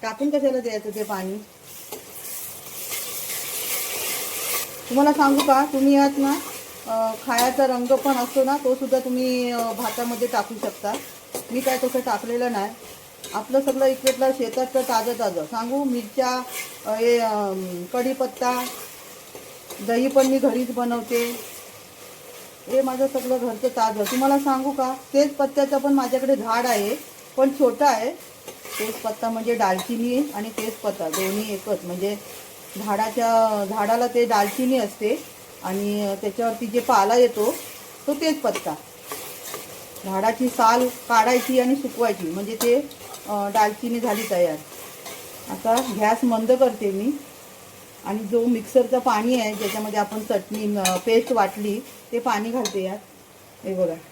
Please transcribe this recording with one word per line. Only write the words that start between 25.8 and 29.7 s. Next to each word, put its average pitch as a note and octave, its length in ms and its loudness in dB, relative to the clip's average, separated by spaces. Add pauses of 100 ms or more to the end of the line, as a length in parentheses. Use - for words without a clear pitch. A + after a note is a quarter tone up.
माझ्याकडे C4 420 2
झाड A3+ 300 0
आहे, A3 300 2 (420)
पण C4+ 120 6 (100)
छोटं C#4+ 260 4
आहे. A#3+ 260 2 (680)
तेजपत्ता G#3+ 500 -4
म्हणजे A3+ 260 0
दालचिनी A#3 760 0